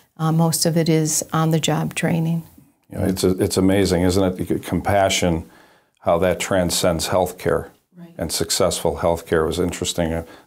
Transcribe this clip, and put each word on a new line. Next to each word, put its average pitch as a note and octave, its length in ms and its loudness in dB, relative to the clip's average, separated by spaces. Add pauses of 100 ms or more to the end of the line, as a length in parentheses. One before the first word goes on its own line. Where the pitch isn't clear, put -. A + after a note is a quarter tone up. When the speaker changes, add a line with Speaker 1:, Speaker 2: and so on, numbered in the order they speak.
(180)
Speaker 1:
Uh, D#3+ 140 0
most E3 340 2
of E3 120 2
it D#3+ 120 2
is D#3 420 2
on-the-job D#3+ 640 0
training. E3 480 -2 (480)
Speaker 2:
You G2+ 60 -12
know, F#2 80 -2
it's F#2+ 180 -2
a, F#2 60 4 (120)
it's G2 160 0
amazing, F#2 440 4
isn't F#2+ 380 2
it? - 80 -6
C-, - 120 -2
compassion, F#2 880 0 (520)
how F2 180 2
that F2+ 200 2
transcends F2 680 0
healthcare. F2+ 640 -2 (280)
Speaker 1:
Right. - 200 -20
Speaker 2:
And E2 140 -6
successful E2+ 640 0
healthcare. E2+ 460 0
It D#2 40 0
was D#2+ 120 -4
interesting, F2 540 -4
uh, - 120 -6 (220)